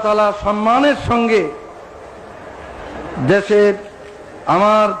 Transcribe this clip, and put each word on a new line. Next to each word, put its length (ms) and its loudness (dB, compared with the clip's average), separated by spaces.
তাআলা 240 2
সম্মানের 540 2
সঙ্গে 320 2
দেশের, 400 4
আমার 320 4